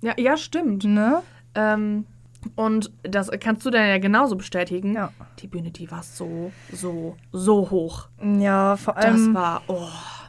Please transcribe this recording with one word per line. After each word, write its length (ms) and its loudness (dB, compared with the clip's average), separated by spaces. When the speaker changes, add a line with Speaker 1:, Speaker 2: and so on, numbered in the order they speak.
Speaker 1:
ja, 160 -2
ja, 220 2
stimmt. 460 -2
Speaker 2:
Ne? 380 4
Speaker 1:
Ähm, 520 0
und 340 0
das 280 -2
kannst 260 -2
du 40 -2
dann 160 4
ja 120 4
genauso 380 2
bestätigen. 580 -4
Speaker 2:
Ja. 180 -6
Speaker 1:
Die 60 -16
Bühne, 260 -10
die 180 -16
war 120 -12
so, 480 -10
so, 440 -8
so 380 4
hoch. 380 -4
Speaker 2:
Ja, 380 4
vor 180 -4
Speaker 1:
Das 100 0
Speaker 2:
allem 300 6
Speaker 1:
war, 320 -2
oh. 220 -6